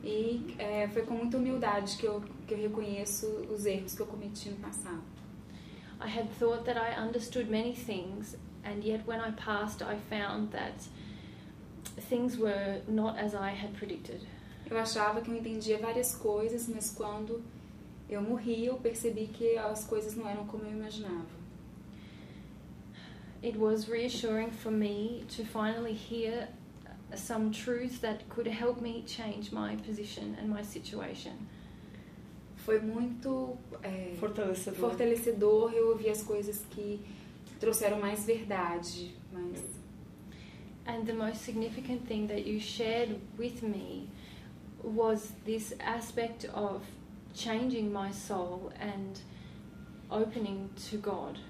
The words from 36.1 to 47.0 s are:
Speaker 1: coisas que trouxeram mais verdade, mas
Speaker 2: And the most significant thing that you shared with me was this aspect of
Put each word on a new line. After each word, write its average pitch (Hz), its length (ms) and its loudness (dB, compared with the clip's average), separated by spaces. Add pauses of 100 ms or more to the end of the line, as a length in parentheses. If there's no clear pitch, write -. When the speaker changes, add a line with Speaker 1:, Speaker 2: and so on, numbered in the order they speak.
Speaker 1:
coisas 208 480 0
que 208 280 -2 (600)
trouxeram 208 400 6
mais 208 260 2
verdade, 180 880 2 (160)
mas 175 320 -4 (1200)
Speaker 2:
And 226 180 -2
the 226 80 0
most 220 300 0
significant 233 640 -2
thing 214 200 2
that 208 200 0
you 214 120 2
shared 226 600 2 (200)
with 240 240 -2
me 190 440 -2 (760)
was 220 480 4 (120)
this 220 360 0
aspect 226 760 0
of 202 280 0 (520)